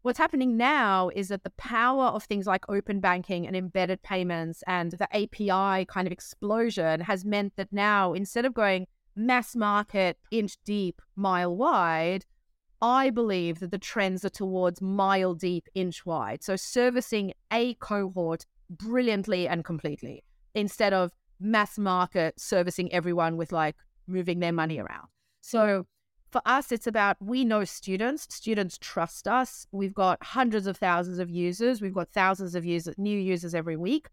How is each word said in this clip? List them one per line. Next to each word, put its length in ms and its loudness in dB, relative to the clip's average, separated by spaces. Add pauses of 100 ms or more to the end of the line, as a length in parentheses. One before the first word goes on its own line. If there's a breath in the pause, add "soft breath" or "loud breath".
What's 180 -2
happening 380 2
now 580 4
is 140 -4
that 160 -6
the 60 -8
power 560 2
of 180 0
things 200 -2
like 220 2
open 320 -2
banking 480 0
and 80 -6
embedded 480 -2
payments 640 -4
and 240 0
the 220 -2
A 140 0
P 220 -4
I 380 2
kind 180 -2
of 60 -2
explosion 880 0
has 240 -2
meant 320 -2
that 160 -6
now, 400 4
instead 320 -2
of 100 0
going 340 2 (280)
mass 400 0
market, 640 2 (120)
inch 360 -2
deep, 360 -2 (140)
mile 400 0
wide, 720 2 (560)
I 300 4
believe 500 0
that 100 -8
the 60 -6
trends 480 -2
are 40 0
towards 520 0
mile 540 2
deep, 380 -4
inch 320 -4
wide. 380 -4
So 140 -2
servicing 760 0 (180)
a 260 0
cohort 720 -4 (240)
brilliantly 800 0
and 160 -2
completely 600 -8 (280)
instead 380 0
of 220 2 (260)
mass 380 0
market 600 2
servicing 540 0
everyone 460 0
with, 160 -4
like, 240 0 (280)
moving 360 -2
their 100 0
money 280 0
around. 280 -12 (320)
So 460 2 (440)
for 160 0
us, 260 2
it's 160 -2
about, 340 2
we 240 0
know 180 2
students, 680 -4
students 480 -4
trust 480 -6
us. 440 -2
We've 220 -2
got 300 2
hundreds 420 0
of 100 -2
thousands 440 0
of 100 -4
users. 500 0
We've 140 -4
got 160 -4
thousands 460 0
of 100 -4
user, 320 -2
new 200 -2
users 360 -2
every 240 -4
week. 360 -2